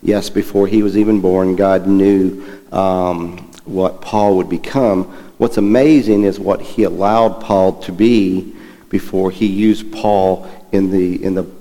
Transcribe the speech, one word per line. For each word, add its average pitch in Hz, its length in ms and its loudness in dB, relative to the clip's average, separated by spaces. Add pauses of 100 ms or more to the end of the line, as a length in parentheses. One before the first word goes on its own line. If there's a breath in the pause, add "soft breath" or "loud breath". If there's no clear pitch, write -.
Yes, 101 260 -2
before 101 380 -2
he 104 160 2
was 101 160 0
even 104 240 2
born, 92 340 2
God 95 300 2
knew, 98 580 2 (260 loud breath)
um, 90 800 -4 (140)
what 95 380 -4
Paul 104 340 0
would 90 140 -2
become. 98 540 -2 (340 loud breath)
What's 117 180 0
amazing 110 680 4
is 95 140 0
what 98 220 -2
he - 220 -4
allowed 101 580 0
Paul 95 400 0
to - 120 -10
be 95 600 0 (380 loud breath)
before 95 400 -2
he 107 160 -2
used 104 440 0
Paul 95 560 0 (240 loud breath)
in 98 200 0
the, 90 320 0
in 95 120 -2
the 90 120 -4 (140)